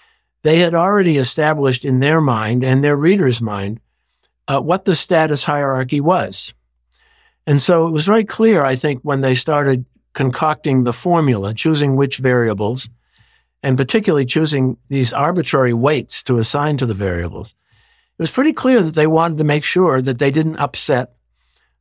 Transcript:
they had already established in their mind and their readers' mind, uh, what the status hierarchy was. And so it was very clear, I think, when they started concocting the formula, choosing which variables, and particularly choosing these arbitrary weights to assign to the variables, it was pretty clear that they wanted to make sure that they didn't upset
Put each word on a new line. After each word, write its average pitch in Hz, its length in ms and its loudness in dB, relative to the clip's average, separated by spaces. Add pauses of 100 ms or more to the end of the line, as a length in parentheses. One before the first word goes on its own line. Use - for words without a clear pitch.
(440)
they 160 160 4
had 170 140 2
already 180 440 2
established 139 680 0
in 131 160 0
their 156 220 2
mind 120 420 0
and 131 180 2
their 147 140 2
readers' 143 460 2
mind, 104 380 -6 (680)
uh, 139 140 0
what 185 240 -2
the 185 80 2
status 156 500 0
hierarchy 139 560 -2
was. 143 540 -2 (920)
And 143 140 2
so 165 260 2
it 165 60 -2
was 156 140 -2
very 214 180 4
clear, 214 400 2
I 131 120 0
think, 135 260 -2
when 139 180 -2
they 131 140 2
started 139 500 0 (300)
concocting 135 680 0
the 120 100 0
formula, 131 580 0
choosing 143 440 0
which 135 200 0
variables, 120 720 -2 (760)
and 135 140 0
particularly 143 480 0
choosing 139 540 0 (100)
these 131 240 -2
arbitrary 135 640 0
weights 127 480 -2
to 123 160 -2
assign 143 400 0
to 131 80 -2
the 110 80 -2
variables, 87 600 -6 (640)
it - 40 -8
was 160 80 -4
pretty 294 220 0
clear 254 300 2
that 156 120 -2
they 156 120 2
wanted 160 320 0
to 156 60 0
make 147 200 0
sure 156 380 2
that 127 160 -4
they 139 120 0
didn't 156 280 -2
upset 143 560 -4 (680)